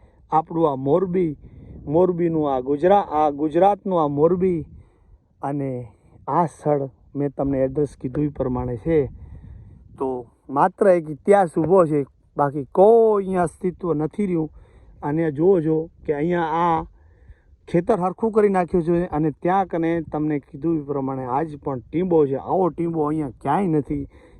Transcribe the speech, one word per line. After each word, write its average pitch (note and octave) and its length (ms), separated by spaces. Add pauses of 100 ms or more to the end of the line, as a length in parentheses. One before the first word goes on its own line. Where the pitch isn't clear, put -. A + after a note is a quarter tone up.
(320)
આપણું E3 400
આ C3+ 40
મોરબી, E3 640 (480)
મોરબીનું E3 720
આ B2+ 40
ગુજરા-, D3+ 520
આ D3+ 180
ગુજરાતનું E3+ 720
આ D3 40
મોરબી. E3+ 580 (760)
અને C3+ 500 (360)
આ D#3+ 180
સ્થળ C#3+ 440 (260)
મેં C#3+ 140
તમને C#3 280
એડ્રેસ C3+ 320 (120)
કીધું C#3+ 240
એ - 20
પ્રમાણે B2 500
છે. D3+ 320 (880)
તો B2+ 260 (240)
માત્ર F3+ 380
એક F3 220
ઇતિહાસ F#3+ 480
ઊભો E3+ 280
છે, D3 200 (320)
બાકી C#3+ 260
કોઈ G#3+ 600
અહીંયા F#3 200
અસ્તિત્વ E3+ 500
નથી D3+ 320
રહ્યું. D#3+ 240 (540)
અને D#3 280
જુઓ E3 300
છો D#3 280 (160)
કે D#3 80
અહીંયા E3+ 280
આ E3 420 (840)
ખેતર F3 320
હરખું F#3 320
કરી G#3 180
નાખ્યું F3+ 340
છે F3 220
અને D#3 260
ત્યાં F#3 340
કને E3 360
તમને D3+ 380
કીધું D#3+ 380
એ D3 40
પ્રમાણે C3+ 440
આજ D3 320
પણ C3+ 220
ટીંબો E3 460
છે. C3+ 100
આવો D#3 340
ટીંબો E3 380
અહીંયા D3+ 220
ક્યાંય D#3+ 380
નથી. D3+ 400 (320)